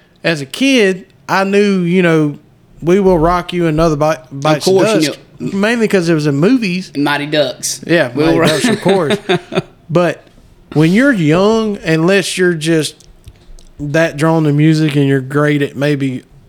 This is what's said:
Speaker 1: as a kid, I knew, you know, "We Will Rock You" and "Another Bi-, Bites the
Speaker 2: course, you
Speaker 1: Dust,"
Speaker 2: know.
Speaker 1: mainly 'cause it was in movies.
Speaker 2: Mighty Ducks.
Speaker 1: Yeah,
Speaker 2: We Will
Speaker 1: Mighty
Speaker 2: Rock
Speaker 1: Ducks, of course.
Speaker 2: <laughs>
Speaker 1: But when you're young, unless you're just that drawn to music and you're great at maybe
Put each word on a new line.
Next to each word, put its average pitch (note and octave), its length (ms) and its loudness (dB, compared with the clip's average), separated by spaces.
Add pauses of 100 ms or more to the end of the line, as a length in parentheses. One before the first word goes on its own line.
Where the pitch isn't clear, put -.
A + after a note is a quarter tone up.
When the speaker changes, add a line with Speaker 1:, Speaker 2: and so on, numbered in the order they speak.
(220)
Speaker 1:
as E3 180 -2
a C3+ 60 -10
kid, G#3+ 600 0 (220)
I F#3+ 160 0
knew, G3+ 380 2
you F3 180 2
know, D#3 380 0 (420)
"We F3 200 2
Will F#3 180 4
Rock E3+ 340 0
You" F3 140 -2
and D#3 120 0
"Another D#3+ 180 2
Bi-, D3+ 360 -2
Bites D3 320 -2
the F#3 60 0
Speaker 2:
course, F#3+ 320 2
you D3 80 0
Speaker 1:
Dust," - 80 -12 (200)
Speaker 2:
know. A#2+ 200 -6
Speaker 1:
mainly A3 280 0
'cause F3+ 220 0
it E3+ 60 2
was D3+ 120 0
in C#3 100 0
movies. F#3 600 0
Speaker 2:
Mighty C#3+ 300 -2
Ducks. D3 600 -4
Speaker 1:
Yeah, D#3 280 2
Speaker 2:
We C#3+ 80 0
Will D#3+ 60 2
Speaker 1:
Mighty E3 120 2
Speaker 2:
Rock D#3+ 100 2 (120)
Speaker 1:
Ducks, B3 60 0
of A3 120 0
course. F#3+ 380 0 (100)
Speaker 2:
<laughs> - 360 -4 (260)
Speaker 1:
But E3+ 340 -2 (480)
when D#3+ 200 2
you're C4+ 200 4
young, G3+ 720 0
unless E3+ 540 0
you're F3+ 160 2
just D#3 520 -4 (720)
that D3 380 -2
drawn D#3+ 280 0
to D3 100 2
music D#3 420 2
and C#3+ 100 2
you're C#3 140 0
great D3 400 -2
at B2 160 -6
maybe C#3 460 -4 (260)